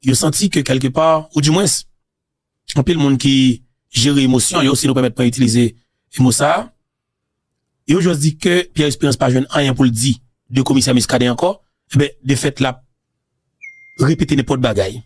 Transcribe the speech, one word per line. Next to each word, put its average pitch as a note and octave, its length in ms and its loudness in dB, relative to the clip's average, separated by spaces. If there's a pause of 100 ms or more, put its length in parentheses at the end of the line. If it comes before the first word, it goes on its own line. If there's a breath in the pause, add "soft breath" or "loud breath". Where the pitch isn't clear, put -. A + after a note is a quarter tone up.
yo C3 160 2
santi D#3+ 340 0
ke D3 140 0
kèlke C3 280 -2
pa, D#3+ 400 0
ou D3+ 80 -2
di D#3 120 2
mwens, - 300 -2 (920)
anpil E3 220 0
moun C#3 180 2
ki C3+ 160 2 (600)
jere C#3 320 0
emosyon, B2+ 400 0
yo, C3+ 120 0
si C3+ 120 0
nou C3 80 0
pèmèt B2 180 -2
pa B2+ 100 0
itilize A#2+ 440 0 (480)
emo B2 160 2
sa, E3 380 -2 (1160)
yo F3+ 140 2
jwenn E3+ 180 0
di D3+ 180 0
ke F3+ 260 0 (100)
Pierre D3 160 0
Espérance C3+ 280 -2
pa C3 140 0
jwenn C3 220 0
anyen C#3 240 0
pou C3+ 80 4
l A#2 80 2
di A#2+ 220 0 (340)
de B2+ 160 0
komisè C3 300 0
Muscadet B2 340 0
ankò, F3 240 -2 (400)
e C#3 60 4
ben, C#3+ 120 0 (120)
de C3 120 0
fèt C#3 280 -4
la, B2+ 100 -4 (1300)
repete D#3 360 0
nenpòt C3 240 -2
bagay. G#2+ 440 -2